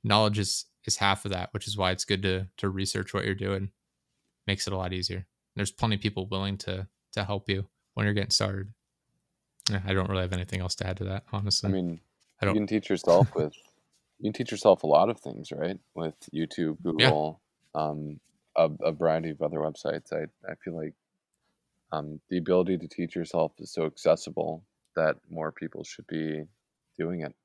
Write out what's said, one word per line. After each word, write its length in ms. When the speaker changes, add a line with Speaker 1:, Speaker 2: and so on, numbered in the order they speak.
Speaker 1:
Knowledge 340
is, 280
is 120
half 280
of 60
that, 240
which 120
is 120
why 140
it's 120
good 200
to, 220
to 100
research 460
what 100
you're 100
doing. 360
Makes 200
it 80
a 20
lot 160
easier. 340
There's 160
plenty 220
of 80
people 240
willing 320
to, 280
to 120
help 240
you 180
when 100
you're 100
getting 160
started. 380
Yeah, 160
I 60
don't 180
really 120
have 100
anything 280
else 160
to 100
add 120
to 60
that, 280
honestly. 360
Speaker 2:
I 40
mean, 280
Speaker 1:
I 40
don't 100
Speaker 2:
you 60
can 60
teach 240
yourself 420
Speaker 1:
<laughs> 40
Speaker 2:
with, 160
you 60
can 80
teach 180
yourself 320
a 40
lot 240
of 100
things, 320
right? 260
With 200
YouTube, 480
Speaker 1:
Yeah. 120
Speaker 2:
Google, 300
um, 440
a, 120
a 100
variety 400
of 120
other 160
websites. 540
I, 120
I 40
feel 100
like, 200
um, 280
the 80
ability 400
to 100
teach 260
yourself 440
is 120
so 140
accessible 800
that 200
more 220
people 320
should 240
be 340
doing 220
it. 140